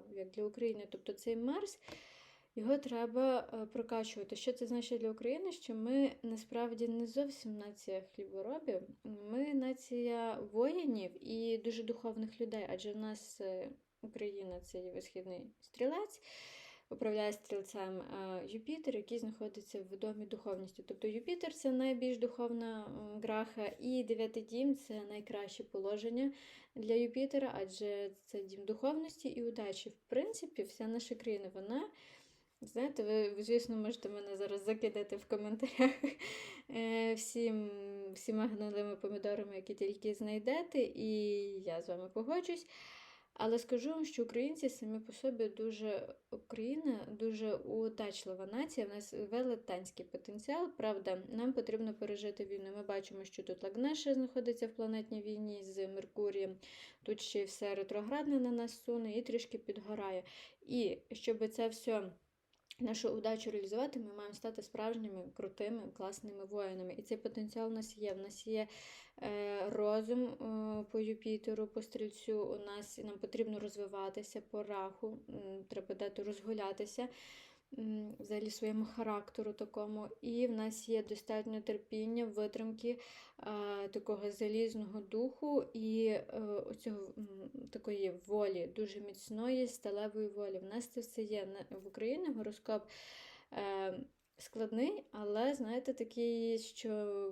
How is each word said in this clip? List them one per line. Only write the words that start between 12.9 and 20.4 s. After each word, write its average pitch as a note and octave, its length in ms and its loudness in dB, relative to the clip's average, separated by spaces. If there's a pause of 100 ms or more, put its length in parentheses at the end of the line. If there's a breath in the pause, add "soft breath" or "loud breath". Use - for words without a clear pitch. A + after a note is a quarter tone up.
в G#3 40 -4
нас, G#3+ 440 -6
е, F#3+ 280 -2 (340)
Україна — G3 640 -4
це - 140 -8
є F3+ 120 -6
висхідний F3+ 500 -8 (200)
стрілець, E4 600 0 (720 loud breath)
управляє G#3+ 420 2
стрільцем, G3 680 -4
е, F#3+ 480 -4
Юпітер, B3+ 480 -2
який A3 220 -2
знаходиться G#3+ 640 -6 (100)
в G3 60 -10
домі G#3+ 300 -2
духовності. G3 600 -4